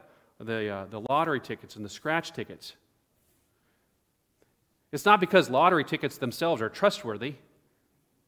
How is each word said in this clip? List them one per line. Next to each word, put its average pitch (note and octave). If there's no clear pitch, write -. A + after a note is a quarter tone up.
the, A2
uh, G2
the G#2+
lottery D3
tickets -
and G#2+
the G#2
scratch D#3+
tickets. -
It's C#3+
not G#3
because F3
lottery D3+
tickets D3
themselves C#3
are A2
trustworthy. B2+